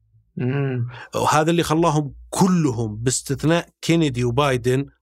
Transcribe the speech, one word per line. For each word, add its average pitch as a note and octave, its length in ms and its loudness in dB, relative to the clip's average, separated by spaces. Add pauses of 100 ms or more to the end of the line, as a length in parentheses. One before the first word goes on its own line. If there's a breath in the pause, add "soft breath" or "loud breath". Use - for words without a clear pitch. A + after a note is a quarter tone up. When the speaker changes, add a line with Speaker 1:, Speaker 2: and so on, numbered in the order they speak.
(360)
Speaker 1:
مم. B2+ 520 -2 (260 loud breath)
Speaker 2:
وهذا C#3 360 2
اللي E3+ 120 2
خلاهم D#3 520 0 (160)
كلهم B2+ 680 0
باستثناء C3+ 720 -2 (120)
كينيدي D3 440 0
وبايدن B2+ 600 0 (160)